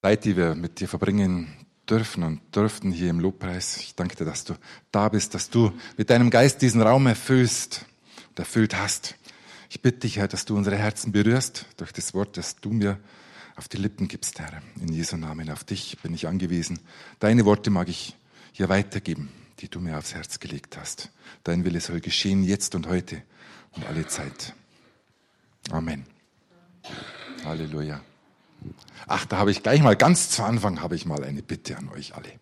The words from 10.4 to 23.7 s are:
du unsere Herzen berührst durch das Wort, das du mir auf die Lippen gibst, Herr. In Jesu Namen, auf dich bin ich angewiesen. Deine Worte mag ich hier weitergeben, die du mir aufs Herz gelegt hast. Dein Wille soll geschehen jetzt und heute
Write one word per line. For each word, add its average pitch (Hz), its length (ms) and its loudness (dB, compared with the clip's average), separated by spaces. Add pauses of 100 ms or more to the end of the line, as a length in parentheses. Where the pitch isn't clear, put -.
du 104 120 -2
unsere 101 200 2
Herzen 107 340 -2
berührst 110 560 2 (120)
durch 82 140 -12
das - 220 -10
Wort, 98 220 -4
das - 200 -10
du 104 140 -8
mir 101 300 0 (560)
auf - 100 -16
die - 120 -12
Lippen 98 280 -2
gibst, - 320 -10
Herr. 78 240 -14 (180)
In 82 120 -4
Jesu 80 240 -4
Namen, 78 340 -8
auf 73 140 -10
dich - 360 -10
bin 85 140 -8
ich 82 140 -6
angewiesen. 87 500 -2 (400)
Deine 110 260 6
Worte 104 260 4
mag 90 180 2
ich - 260 -8 (380)
hier 95 160 -2
weitergeben, 92 600 -2 (280)
die - 100 -16
du 85 120 -10
mir 80 180 -6
aufs - 160 -10
Herz - 240 -12
gelegt - 400 -14
hast. - 320 -12 (320)
Dein 85 220 0
Wille 85 160 0
soll 85 180 -6
geschehen 95 460 2
jetzt 98 320 0
und 78 100 -4
heute 85 360 -4 (500)